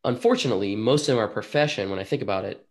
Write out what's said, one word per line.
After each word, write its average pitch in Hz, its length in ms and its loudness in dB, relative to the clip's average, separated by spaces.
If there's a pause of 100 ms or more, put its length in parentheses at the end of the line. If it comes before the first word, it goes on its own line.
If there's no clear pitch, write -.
unfortunately, 123 720 0
most 131 340 2
of 123 80 4
our 107 100 2
profession, 123 640 -2
when 95 100 -4
I 98 40 -6
think - 180 -4
about 98 240 -2
it - 260 -10